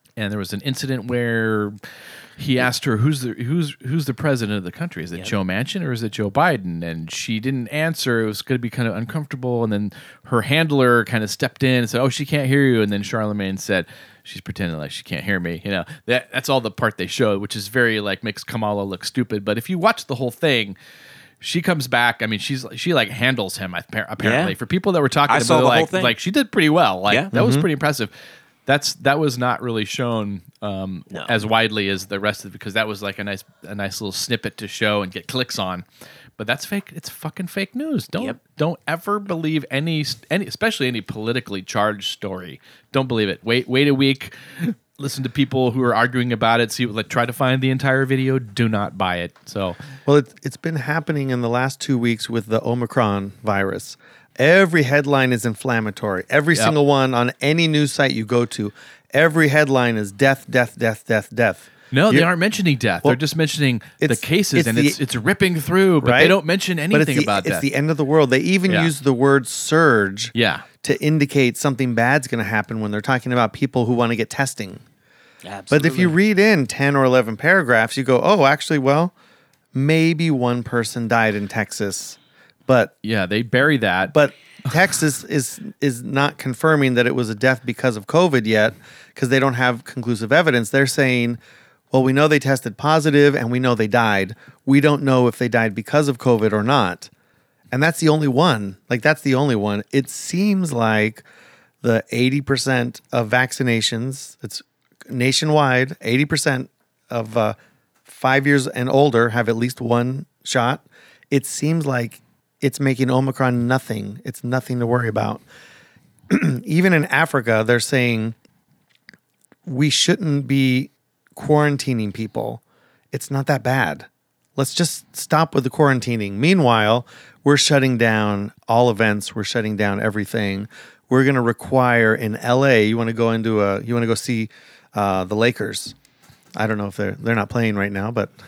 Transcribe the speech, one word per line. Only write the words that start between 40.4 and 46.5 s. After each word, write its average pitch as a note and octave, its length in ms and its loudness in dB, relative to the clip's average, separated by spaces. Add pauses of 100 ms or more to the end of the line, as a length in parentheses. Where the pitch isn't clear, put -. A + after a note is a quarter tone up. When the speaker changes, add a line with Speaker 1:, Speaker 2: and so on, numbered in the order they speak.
Speaker 1:
especially G#3+ 400 -2
any A#2+ 140 -2
politically A2 600 -6
charged G#2 500 -2
story. F#2 480 -10 (320)
Don't C3+ 160 0
believe A2 220 0
it. F2+ 140 -4
Wait, A#2+ 260 0
wait C3+ 180 4
a C#3+ 60 4
week. C3+ 400 0 (640)
Listen C#3 260 -8
to B2+ 60 -4
people B2+ 420 0
who B2+ 120 -2
are A#2+ 100 2
arguing B2 400 0
about A2+ 260 2